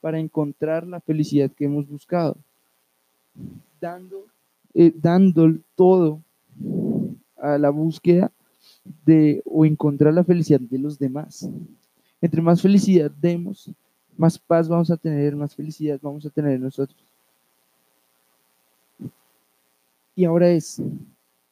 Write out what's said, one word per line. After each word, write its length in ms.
para 160
encontrar 680
la 140
felicidad 500
que 140
hemos 240
buscado. 480
Dando, 460
eh, 200
dando 500
el 180
todo 440
a 220
la 120
búsqueda 640
de, 380
o 200
encontrar 480
la 120
felicidad 360
de 180
los 200
demás. 500
Entre 220
más 180
felicidad 500
demos, 600
más 220
paz 300
vamos 220
a 60
tener, 400
más 180
felicidad 480
vamos 240
a 40
tener 300
nosotros. 380
Y 100
ahora 260
es, 300